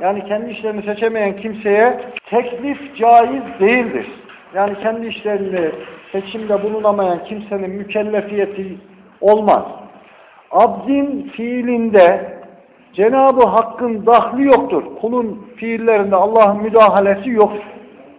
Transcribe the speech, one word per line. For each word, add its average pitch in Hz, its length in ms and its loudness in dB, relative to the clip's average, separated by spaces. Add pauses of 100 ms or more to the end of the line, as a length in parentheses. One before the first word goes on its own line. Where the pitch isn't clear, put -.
yani 190 240 -2
kendi 214 260 -6
işlerini 208 300 -8
seçemeyen 208 560 -4
kimseye 214 640 0 (300)
teklif 240 680 -6
caiz 233 480 4 (160)
değildir. 208 480 0 (460)
Yani 202 260 -2
kendi 226 280 -4
işlerini 190 640 -4 (400)
seçimde 202 520 -4
bulunamayan 202 600 -2
kimsenin 202 460 -10
mükellefiyeti 202 1080 -6 (440)
olmaz. 202 420 4 (880)
Abdin 262 840 0
fiilinde 226 1000 2 (600)
Cenab-ı 262 520 4
Hakk'ın 220 600 -2
dahli 233 380 2
yoktur. 247 400 2 (180)
Kulun 226 540 -6
fiillerinde 220 600 0
Allah'ın 208 480 4
müdahalesi 202 680 4
yoktur. 214 340 2 (560)